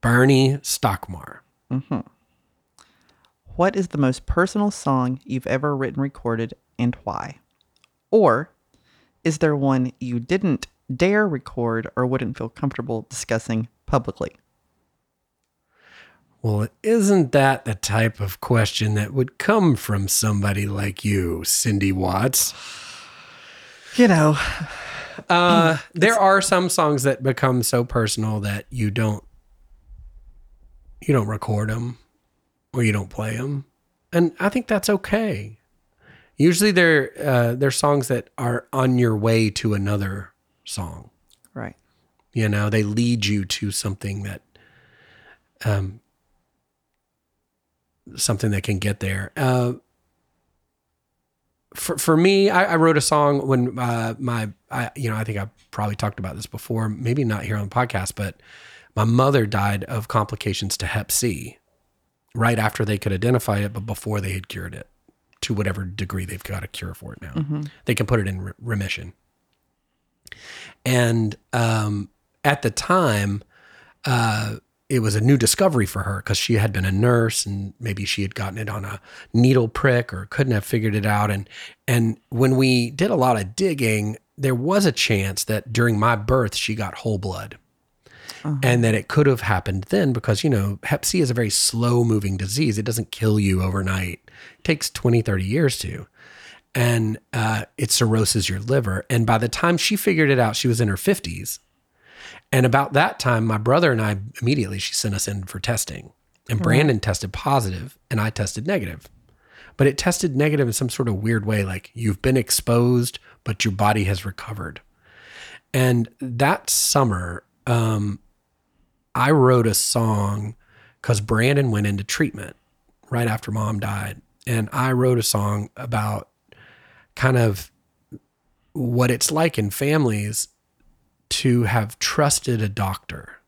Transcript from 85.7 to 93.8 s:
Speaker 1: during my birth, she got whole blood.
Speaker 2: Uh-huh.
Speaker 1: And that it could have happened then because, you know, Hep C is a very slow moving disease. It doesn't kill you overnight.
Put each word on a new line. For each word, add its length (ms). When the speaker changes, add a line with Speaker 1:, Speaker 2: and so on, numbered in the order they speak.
Speaker 1:
during 260
my 180
birth, 380
she 200
got 220
whole 200
blood. 420
Speaker 2:
Uh-huh. 180
Speaker 1:
And 220
that 100
it 140
could 180
have 140
happened 440
then 280
because, 320
you 60
know, 320
Hep 240
C 140
is 100
a 40
very 160
slow 540
moving 320
disease. 400
It 80
doesn't 260
kill 300
you 220
overnight. 580